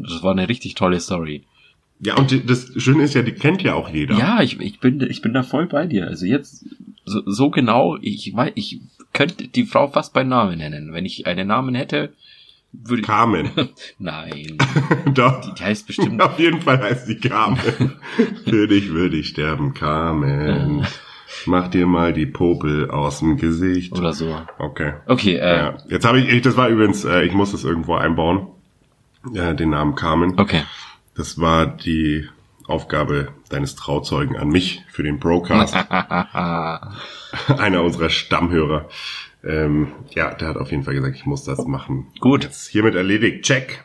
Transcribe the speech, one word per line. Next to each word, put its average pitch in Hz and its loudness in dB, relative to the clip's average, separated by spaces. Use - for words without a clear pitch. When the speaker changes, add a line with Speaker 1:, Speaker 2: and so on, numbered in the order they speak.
Speaker 1:
das 82 -10
war 95 2
eine 92 0
richtig - -6
tolle 90 2
Story. 80 -6
Speaker 2:
Ja, - -4
und 135 4
die, - 2
das 123 0
Schöne 143 4
ist 143 2
ja, 120 4
die 110 -2
kennt 185 2
ja 107 0
auch 78 -4
jeder. 76 0
Speaker 1:
Ja, 202 4
ich, - 0
ich - -8
bin, 131 2
ich - -4
bin 120 -2
da 131 0
voll 143 -2
bei 151 -2
dir. 101 -2
Also 87 -6
jetzt - -2
so, 101 -4
so 113 2
genau, 139 2
ich 101 -8
wei-, 123 -2
ich - -8
könnte - -2
die 123 0
Frau 117 2
fast - -2
bei 131 2
Namen 113 0
nennen. 76 -10
Wenn 87 -4
ich - -10
einen 90 -2
Namen 123 0
hätte, 147 -2
würde 117 -2
ich 101 -4
Speaker 2:
Carmen. 104 2
Speaker 1:
<laughs> - -20
Nein. 80 -10
Speaker 2:
<laughs> 139 0
Doch. 131 4
Speaker 1:
Die, - -12
die - -12
heißt 104 -2
bestimmt 117 0
Speaker 2:
Auf - 2
jeden 165 4
Fall 131 4
heißt 107 -2
die 110 -4
Carmen. 113 2
Speaker 1:
<laughs> - -2
Speaker 2:
Für 107 4
dich 101 4
würde 82 0
ich 73 -4
sterben, 73 -2
Carmen. 73 0
Speaker 1:
Ja. - 0
Speaker 2:
Mach 90 0
dir 90 2
mal 85 4
die 76 0
Popel 76 0
aus 71 -4
dem 78 2
Gesicht. 90 0
Speaker 1:
Oder 85 0
so. 80 -4
Speaker 2:
Okay. 76 -6
Speaker 1:
Okay, 107 2
äh. 85 2
Speaker 2:
Ja. 76 -2
Jetzt 90 0
habe 123 6
ich, 131 4
ich, 120 4
das 120 4
war 127 4
übrigens, 107 4
äh, 87 4
ich 87 2
muss 101 2
das - -8
irgendwo 82 -2
einbauen, 82 0
äh, 87 -2
den 80 0
Namen 73 0
Carmen. 85 0
Speaker 1:
Okay. 92 2
Speaker 2:
Das - -8
war 82 4
die 76 -2
Aufgabe 73 -2
deines 69 -6
Trauzeugen 71 -2
an 73 -2
mich 90 0
für - -6
den 73 -2
Brocast. 87 2
Speaker 1:
<laughs> 87 -4
Speaker 2:
Einer 107 2
unserer 82 0
Stammhörer. 78 0
Ähm, 76 0
ja, 80 -2
der 82 -6
hat 76 -4
auf - -6
jeden 71 -2
Fall 69 -4
gesagt, 67 -2
ich - -18
muss 71 -4
das - -6
machen. 67 -6
Speaker 1:
Gut. 139 4
Speaker 2:
Jetzt - -12
hiermit 104 4
erledigt. 98 0
Check. - -2